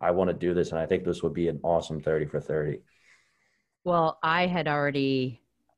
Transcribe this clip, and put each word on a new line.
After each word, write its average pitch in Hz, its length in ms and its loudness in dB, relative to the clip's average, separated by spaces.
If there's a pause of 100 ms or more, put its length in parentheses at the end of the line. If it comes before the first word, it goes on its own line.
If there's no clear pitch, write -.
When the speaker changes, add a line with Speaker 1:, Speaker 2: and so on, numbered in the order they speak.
Speaker 1:
I 87 100 2
wanna 90 240 2
do 87 180 0
this, 87 180 0
and 82 80 -2
I 80 80 -2
think 90 180 0
this 87 180 -2
would 82 100 -2
be 82 160 0
an 78 140 -2
awesome 80 380 0
thirty 78 260 0
for 73 120 -6
thirty"? 76 420 -4 (1040)
Speaker 2:
Well, 170 400 2
I 170 240 2
had 175 220 0
already 135 720 0 (380)